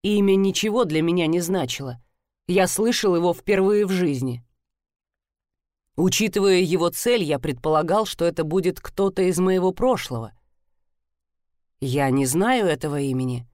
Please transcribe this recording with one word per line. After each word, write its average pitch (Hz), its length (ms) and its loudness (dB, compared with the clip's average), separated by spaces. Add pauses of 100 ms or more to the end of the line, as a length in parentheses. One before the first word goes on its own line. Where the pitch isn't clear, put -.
Имя 202 300 2
ничего 202 500 0
для 156 200 0
меня 170 240 0
не 175 140 0
значило. 139 600 -6 (460)
Я 185 200 2
слышал 214 480 0
его 170 200 2
впервые 202 500 2
в 185 60 -4
жизни. 135 520 -2 (1500)
Учитывая 185 680 2
его 175 280 2
цель, 233 320 0
я 147 160 0
предполагал, 156 680 0
что - 180 -4
это 165 180 -2
будет 180 380 -2
кто-то 190 400 -2
из 180 180 0
моего 185 320 2
прошлого. 131 640 -4 (1500)
«Я 139 280 0
не 135 160 2
знаю 202 400 2
этого 147 340 -2
имени». 127 540 -4